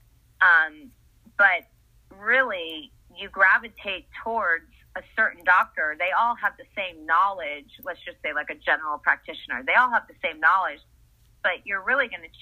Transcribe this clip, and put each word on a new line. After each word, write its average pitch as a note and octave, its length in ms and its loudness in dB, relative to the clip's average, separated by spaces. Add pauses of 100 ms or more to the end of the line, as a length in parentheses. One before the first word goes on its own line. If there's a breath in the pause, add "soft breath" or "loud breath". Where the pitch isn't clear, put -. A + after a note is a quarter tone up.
(420)
Um, D#3+ 500 4 (460)
but F#3 300 2 (520)
really, G3 720 -2 (240)
you F#3+ 140 -14
gravitate G3 800 0 (160)
towards G3 440 -2 (280)
a F#3 60 -12 (140)
certain - 280 -2
doctor. F3+ 560 2
They F3+ 120 -2
all A3+ 240 2
have G#3 220 -4
the F3 180 -20
same E3+ 300 -10
knowledge. E3 600 -2 (160)
Let's F3 220 -10
just E3+ 180 -14
say, D#3 100 -6
like, D3 160 -6
a D#3 60 -10
general D3+ 420 -2
practitioner. D3 680 -4
They E3 100 0
all B3 160 6
have A#3 160 -2
the - 160 -20
same D#3+ 160 -6
knowledge, D#3+ 400 2 (640)
but F#3 200 -2
you're G3 200 -6
really B3+ 240 0
gonna E3+ 240 -16 (100)